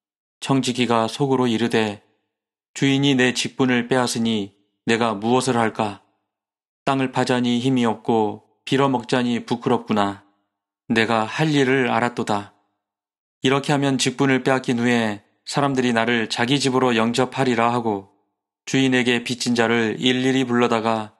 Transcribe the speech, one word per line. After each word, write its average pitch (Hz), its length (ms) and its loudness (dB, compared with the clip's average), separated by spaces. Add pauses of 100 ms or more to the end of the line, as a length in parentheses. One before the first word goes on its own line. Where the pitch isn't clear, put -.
(380)
청지기가 120 720 0
속으로 131 400 0
이르되, 110 560 0 (720)
주인이 139 420 2
내 127 180 4
직분을 123 540 -2
빼앗으니 113 680 -2 (320)
내가 113 280 0
무엇을 120 420 0
할까? 110 460 -2 (840)
땅을 135 260 0
파자니 123 480 0
힘이 127 260 0
없고 110 600 -2 (200)
빌어먹자니 123 840 -2
부끄럽구나. 113 760 -2 (640)
내가 113 360 2
할 151 280 -2
일을 135 380 2
알았도다. 113 640 -4 (880)
이렇게 135 300 0
하면 139 260 0
직분을 131 460 0
빼앗긴 131 340 0
후에 117 460 0 (200)
사람들이 131 480 0
나를 117 360 0
자기 123 320 0
집으로 127 360 2
영접하리라 120 760 0
하고, 110 380 -4 (560)
주인에게 127 580 2
빚진 120 320 -4
자를 113 420 2
일일이 127 460 0
불러다가 117 760 0